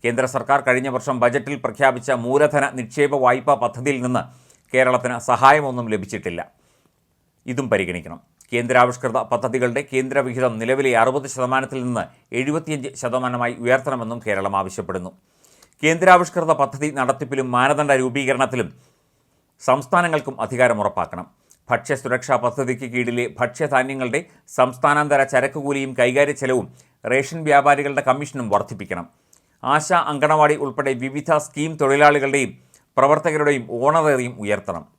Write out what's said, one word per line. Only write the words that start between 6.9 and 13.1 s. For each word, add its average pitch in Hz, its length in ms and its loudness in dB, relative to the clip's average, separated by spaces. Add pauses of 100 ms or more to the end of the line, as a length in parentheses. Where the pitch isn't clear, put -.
ഇതും 127 240 -6
പരിഗണിക്കണം. 87 480 -4 (340)
കേന്ദ്രാവിഷ്കൃത 123 680 2 (120)
പദ്ധതികളുടെ 123 500 -2 (100)
കേന്ദ്രവിഹിതം 131 680 0
നിലവിലെ 131 320 0 (100)
അറുപത് 131 320 0
ശതമാനത്തിൽ 131 520 -2
നിന്ന് 117 200 -4 (340)
എഴുപത്തിയഞ്ച് 147 520 -4 (100)
ശതമാനമായി 123 600 -2